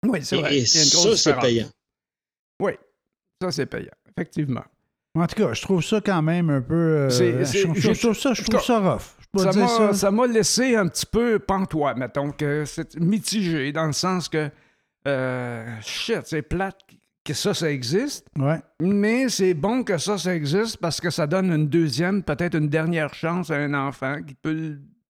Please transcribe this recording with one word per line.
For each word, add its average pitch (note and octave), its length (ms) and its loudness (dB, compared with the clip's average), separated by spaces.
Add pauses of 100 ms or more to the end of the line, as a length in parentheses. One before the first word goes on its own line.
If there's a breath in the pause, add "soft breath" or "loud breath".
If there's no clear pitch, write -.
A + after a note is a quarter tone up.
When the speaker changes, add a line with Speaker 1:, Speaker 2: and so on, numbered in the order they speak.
Speaker 1:
Oui, G3+ 160 0
c'est - 140 -2
Speaker 2:
Et, F3 40 2
Speaker 1:
vrai. D3 160 0
Speaker 2:
et - 60 4
Speaker 1:
Il A2 120 2
y D#3+ 40 4
a D#3 40 4
une C#3+ 60 4
Speaker 2:
ça, D3 100 2
Speaker 1:
grosse G3 240 4
Speaker 2:
c'est D#3+ 80 2
Speaker 1:
différence. B2+ 140 0
Speaker 2:
payant. A#2 240 2 (920)
Speaker 1:
Oui, G3 100 -2 (720)
ça, F3+ 100 -2
c'est - 140 -2
payant, - 260 -10 (160)
effectivement. E3 560 -4 (500)
Speaker 3:
En E3+ 120 2
tout - 160 -4
cas, C#3 120 2
je - 80 -6
trouve F#3 200 0
ça G#3+ 200 0
quand F#3 200 0
même E3 280 2
un C#3 100 2
peu, C#3 140 -4
euh, D#3 360 2
Speaker 1:
C'est, B2 280 2
Speaker 3:
je C3 60 2
Speaker 1:
c'est, C#3 180 0
Speaker 3:
trouve, E3+ 140 0
je G3 40 0
Speaker 1:
j'ai, G#3+ 180 4
Speaker 3:
trouve A3+ 200 2
ça, C4 160 0
je - 80 -4
trouve A3 140 -2
Speaker 1:
en - 20 6
tout - 80 0
cas, B3 80 2
Speaker 3:
ça A3+ 40 2 (140)
rough. G#2+ 100 -4 (180)
Je - 120 -20
peux F#3+ 120 2
Speaker 1:
ça F#3+ 60 4
Speaker 3:
dire F#3+ 120 4
Speaker 1:
m'a, - 60 6
Speaker 3:
ça. A3 260 4
Speaker 1:
ça G3 160 2
m'a A#3 160 2
laissé A#3 500 2
un G3+ 120 2
petit - 180 -4
peu A3+ 320 2
pantois, E3+ 560 -2
mettons, C3 380 -4
que D3 340 -2
c'est - 340 -10
mitigé, E3+ 720 0
dans D#3+ 140 -2
le D3+ 80 0
sens F3+ 340 -2
que, D3+ 220 -2 (580 soft breath)
euh, B2+ 580 -4 (140)
shit, F#3+ 440 -4
c'est D3+ 180 -6
plate F#3 360 -4 (460)
que - 80 -6
ça, F#3+ 220 0
ça D#3+ 160 0
existe. D3 560 -2 (120)
Speaker 3:
Ouais. D3 220 0 (200)
Speaker 1:
Mais G#3 500 2
c'est F#3 240 2
bon G#3 300 0
que F#3 120 -2
ça, F#3+ 220 -2
ça F3 160 -2
existe E3+ 420 -2
parce - 240 -4
que F3 100 -2
ça D#3 160 -2
donne F#3 240 0
une D3+ 180 2
deuxième, E3 540 2
peut-être E3 340 -2
une D3+ 120 2
dernière D#3+ 460 -2
chance E3+ 360 -4
à D3 60 -2
un C#3+ 180 -2
enfant C#3 480 -4
qui C#3+ 120 -16
peut D#3+ 180 -6
le D#3 260 -6 (320)